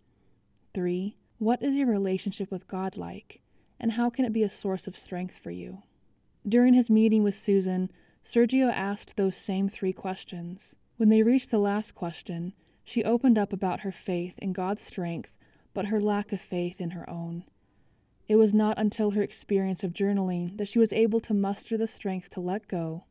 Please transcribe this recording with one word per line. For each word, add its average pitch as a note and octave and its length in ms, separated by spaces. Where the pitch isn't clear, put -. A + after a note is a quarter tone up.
Three, F3+ 440
what A3+ 240
is C#4 120
your C#4 140
relationship G3 600
with F#3 180
God F#3 280
like, F3+ 460
and A3+ 120
how A#3+ 160
can B3+ 160
it A3 80
be A3 100
a G3+ 60
source F#3+ 380
of F3+ 100
strength F#3 400
for - 140
you? F3+ 320
During B3 260
his B3 140
meeting A3 340
with G3+ 120
Susan, F#3 560
Sergio B3 500
asked G3+ 440
those F#3+ 200
same G3 320
three F#3+ 240
questions. F3+ 840
When A3 140
they A3 120
reached B3 280
the A3+ 80
last G3+ 360
question, E3+ 600
she - 220
opened A#3+ 320
up G3+ 160
about F#3+ 280
her G3 120
faith F3+ 460
in F#3+ 160
God's F#3+ 260
strength, E3+ 520
but G3+ 120
her G#3 140
lack G#3 320
of G3 80
faith F3 400
in E3+ 120
her F3+ 160
own. E3+ 360
It G#3+ 100
was G#3+ 180
not G#3+ 240
until G#3 320
her G3+ 120
experience F#3+ 640
of F3+ 80
journaling F#3+ 640
that G#3 120
she - 100
was A3+ 160
able A3+ 260
to A3 140
muster G3 420
the A3 100
strength F#3+ 440
to - 100
let F3+ 280
go E3 420